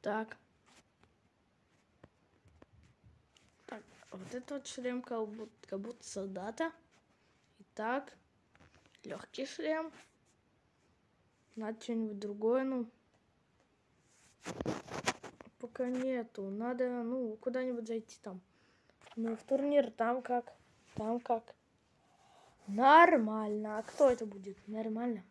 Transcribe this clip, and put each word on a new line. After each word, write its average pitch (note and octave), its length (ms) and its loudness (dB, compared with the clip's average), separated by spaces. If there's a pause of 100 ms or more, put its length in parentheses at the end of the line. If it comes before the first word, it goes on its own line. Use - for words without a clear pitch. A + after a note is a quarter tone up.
Так. A3 360 -4 (3250)
Так, G#3+ 180 -12 (260)
вот F#3+ 240 -12
этот B3 160 -8
вот C#4 160 -8
шлем B3 360 -4
как A3+ 260 -4
бу-, G#3+ 200 -12 (200)
как G3 100 -6
будто A3+ 260 -12
солдата. G3 680 -4 (880)
Итак, A#3+ 520 -4 (920)
легкий G3 420 -8
шлем. D#4+ 460 -4 (1600)
Надо A3 260 -6
что-нибудь A3 380 -4
другое, G#3+ 460 2
ну. B3+ 260 -2 (2750)
Пока B3 280 -6
нету. B3 640 -4
Надо, B3 540 -2
ну, A#3 320 -4
куда-нибудь B3 500 -4
зайти A3+ 360 -6
там. F#3 180 -12 (720)
Ну, A3+ 220 -2
в - 80 -14
турнир C#4 480 4
там A#3+ 280 0
как? B3 320 -2 (440)
Там A3+ 240 -2
как? A#3 340 -2 (1120)
Нормально. G#3+ 1120 8
А A3 40 -4
кто C#4 280 6
это A#3+ 160 0
будет? G3 320 -12 (100)
Нормально. A3 640 -4